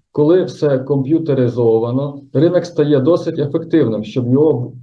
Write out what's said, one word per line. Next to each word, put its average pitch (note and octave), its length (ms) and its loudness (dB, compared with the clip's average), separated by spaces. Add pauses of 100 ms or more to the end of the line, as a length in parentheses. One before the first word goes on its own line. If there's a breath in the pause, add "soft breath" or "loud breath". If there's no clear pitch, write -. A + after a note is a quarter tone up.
(120)
коли E3 320 2
все C#3+ 360 -2
комп'ютеризовано, C3 1400 0 (120)
ринок E3+ 320 2
стає D3 340 0
досить E3 400 0
ефективним, C#3 640 -2
щоб A#2+ 280 -4
його C3+ 520 2